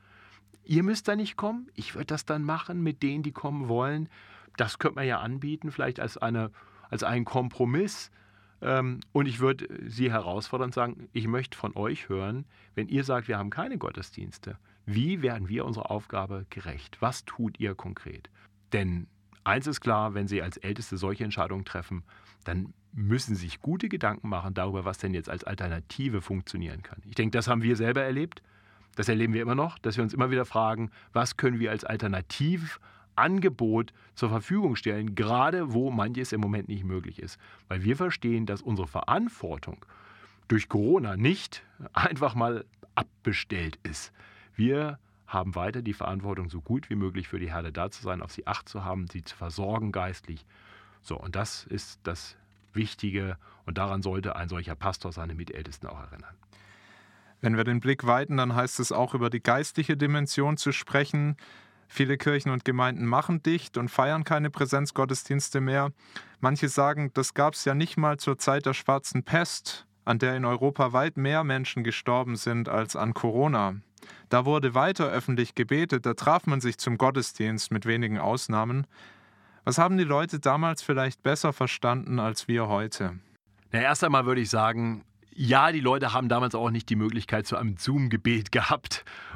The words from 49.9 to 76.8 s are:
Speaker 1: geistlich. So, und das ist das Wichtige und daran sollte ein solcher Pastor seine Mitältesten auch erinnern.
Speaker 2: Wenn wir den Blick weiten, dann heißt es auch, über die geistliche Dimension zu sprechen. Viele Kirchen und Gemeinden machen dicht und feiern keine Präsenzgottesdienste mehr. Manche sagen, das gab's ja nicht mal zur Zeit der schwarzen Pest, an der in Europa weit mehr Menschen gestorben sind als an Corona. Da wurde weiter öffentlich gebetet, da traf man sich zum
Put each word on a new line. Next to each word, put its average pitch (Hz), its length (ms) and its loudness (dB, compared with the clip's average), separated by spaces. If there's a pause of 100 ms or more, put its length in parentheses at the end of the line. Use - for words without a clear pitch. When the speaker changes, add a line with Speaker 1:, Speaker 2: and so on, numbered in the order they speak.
Speaker 1:
geistlich. 90 540 -6 (560)
So, - 180 -8
und 90 160 -8
das - 300 -6
ist - 380 -8
das - 340 -8 (340)
Wichtige 98 680 -4 (280)
und 87 120 -6
daran 98 240 0
sollte 95 360 -2
ein 87 100 -6
solcher 85 280 -6
Pastor 92 360 -4
seine 82 240 -8
Mitältesten 80 540 -10
auch - 100 -12
erinnern. - 340 -16 (1120)
Speaker 2:
Wenn 113 120 4
wir 113 60 6
den 120 160 2
Blick 131 280 0
weiten, 143 300 4
dann 123 180 2
heißt 123 240 0
es 120 120 0
auch, 123 220 2
über 120 160 2
die 117 100 -2
geistliche 147 560 2
Dimension 147 600 2
zu - 140 0
sprechen. 147 680 0 (500)
Viele 139 300 2
Kirchen 139 340 2
und 127 140 -2
Gemeinden 127 400 2
machen 139 380 2
dicht 165 340 0
und 123 120 0
feiern 151 340 4
keine 151 260 2
Präsenzgottesdienste 139 1120 0
mehr. 139 300 2 (480)
Manche 151 300 2
sagen, 143 440 2
das - 220 0
gab's 147 280 2
ja 139 120 4
nicht 160 220 0
mal 151 200 4
zur 135 220 0
Zeit 139 260 2
der 135 80 4
schwarzen 135 480 2
Pest, - 640 0 (200)
an 117 120 4
der 127 180 4
in 127 80 0
Europa 127 480 4
weit 143 260 2
mehr 147 260 2
Menschen 131 400 -2
gestorben 123 520 2
sind 117 320 0
als 110 280 0
an 113 180 0
Corona. 117 640 2 (540)
Da 123 160 4
wurde 139 280 4
weiter 151 380 4
öffentlich 120 420 0
gebetet, 139 540 0
da 117 80 2
traf - 320 4
man 139 140 2
sich 120 180 -2
zum 120 180 0